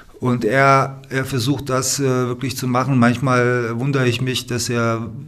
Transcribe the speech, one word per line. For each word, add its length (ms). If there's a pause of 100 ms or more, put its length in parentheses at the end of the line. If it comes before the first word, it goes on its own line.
(200)
Und 240
er, 640
er 160
versucht, 460
das, 280
äh, 60
wirklich 520
zu 100
machen. 320
Manchmal 800
wundere 280
ich 140
mich, 260
dass 220
er, 400 (200)